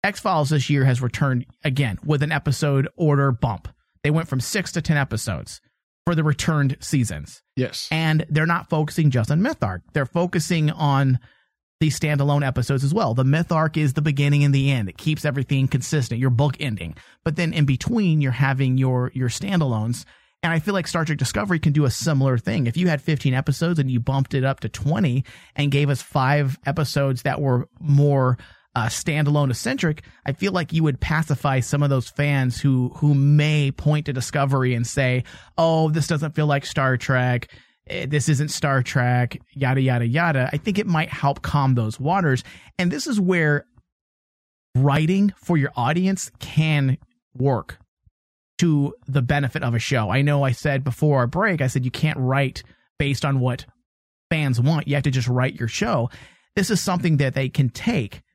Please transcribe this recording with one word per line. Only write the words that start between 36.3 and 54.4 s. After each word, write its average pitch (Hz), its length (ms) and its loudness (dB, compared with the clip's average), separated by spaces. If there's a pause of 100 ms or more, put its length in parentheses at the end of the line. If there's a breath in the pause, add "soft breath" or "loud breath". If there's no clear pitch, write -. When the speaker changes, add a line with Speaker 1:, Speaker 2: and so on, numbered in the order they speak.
Speaker 1:
feel 151 100 2
like 139 180 0
Star 131 320 0
Trek. 127 540 0 (400 loud breath)
Eh, - 160 -8
this 143 220 0
isn't 151 240 0
Star 135 320 0
Trek," 123 560 0 (140)
yada, 135 260 0
yada, 123 260 0
yada. 139 460 0
I 151 60 -2
think 196 200 -2
it 208 80 -2
might 165 220 0
help - 340 -2
calm 135 320 2
those 110 240 -2
waters. 147 460 0 (340 loud breath)
And 180 140 0
this 294 160 -6
is 214 120 0
where 165 440 2 (1120)
writing 156 600 2
for - 200 -2
your 139 200 0
audience 175 600 -2
can 147 600 0 (360)
work 127 440 -2 (800)
to 147 360 2 (120)
the 139 160 0
benefit 143 400 -2
of 120 120 0
a 117 40 2
show. 113 320 0
I 131 120 0
know 143 200 2
I 131 100 2
said 139 320 -2
before 139 340 2
our 123 80 2
break, 175 340 0
I 131 80 0
said 127 160 -2
you 127 60 -2
can't - 280 -2
write 131 440 0 (360 soft breath)
based 143 260 -2
on 139 160 2
what 123 240 -2 (680)
fans 139 300 0